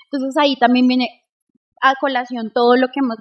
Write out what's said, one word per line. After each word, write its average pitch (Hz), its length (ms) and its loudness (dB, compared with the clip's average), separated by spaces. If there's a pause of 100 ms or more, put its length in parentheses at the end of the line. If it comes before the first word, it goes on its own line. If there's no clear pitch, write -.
(100)
Entonces 269 260 -6
ahí 285 200 0
también 247 320 2
viene 254 200 0 (720)
a 269 200 2
colación 247 540 -6
todo 247 220 4
lo 254 120 0
que 269 120 -8
hemos 240 200 -4